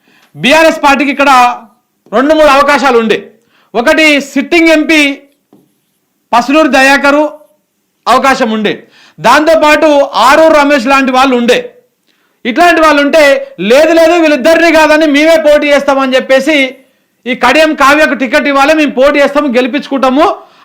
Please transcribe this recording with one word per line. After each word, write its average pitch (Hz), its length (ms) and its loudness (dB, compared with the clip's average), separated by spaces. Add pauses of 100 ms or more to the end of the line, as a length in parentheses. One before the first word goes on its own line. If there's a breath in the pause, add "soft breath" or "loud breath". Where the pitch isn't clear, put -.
(360 soft breath)
బీఆర్ఎస్ 311 480 0
పార్టీకి 277 280 0
ఇక్కడ 254 440 0 (580)
రెండు 269 200 0
మూడు 311 120 2
అవకాశాలు 277 540 0
ఉండే. 208 320 -4 (440)
ఒకటి 302 460 0
సిట్టింగ్ 277 460 -2
ఎంపీ 302 540 0 (1120)
పసునూరు 269 340 0
దయాకరు 277 680 0 (760)
అవకాశం 254 440 0
ఉండే, 214 320 -6 (360 soft breath)
దాంతోపాటు 302 920 0
ఆరూరు 302 400 2
రమేష్ 285 320 0
లాంటి 269 260 0
వాళ్ళు 254 240 0
ఉండే. 240 380 -2 (720)
ఇట్లాంటి 330 360 0
వాళ్ళు 302 200 2
ఉంటే, 285 580 0
"లేదు 269 340 2
లేదు, 330 180 2
వీళ్ళిద్దరిని 320 600 0
కాదని 311 340 2
మేమే 302 320 2 (140)
పోటీ 294 160 0
చేస్తామని" 269 480 -2
చెప్పేసి, 269 600 -2 (500)
"ఈ 240 100 -6
కడియం 302 400 0
కావ్యకు 285 380 0
టికెట్ 262 340 -4
ఇవ్వాలి, 277 260 0
మేము 302 180 0
పోటీ 277 280 0
చేస్తాము, 285 280 0
గెలిపించుకుంటాము" 262 880 -2 (300 loud breath)